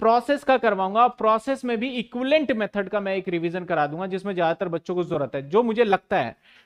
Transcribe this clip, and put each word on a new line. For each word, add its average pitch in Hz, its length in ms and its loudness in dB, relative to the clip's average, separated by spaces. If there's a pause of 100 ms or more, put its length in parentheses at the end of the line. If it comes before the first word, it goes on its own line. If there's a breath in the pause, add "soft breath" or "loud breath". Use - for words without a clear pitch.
process 240 440 2
का 262 140 4
करवाऊंगा। 208 500 2
process 226 560 0
में 240 140 -2
भी 247 120 -4
equivalent 262 600 0
method 202 360 -4
का 208 120 -2
मैं 196 160 -2
एक 190 120 -6
revision 175 360 -4
करा 160 220 0
दूंगा, 160 200 -6
जिसमें 190 280 -6
ज्यादातर 170 340 0
बच्चों 170 260 -4
को 175 100 0
जरूरत 147 300 -4
है, 139 140 -6
जो 196 140 4
मुझे 233 220 2
लगता 196 360 0
है। 117 160 -4 (300 soft breath)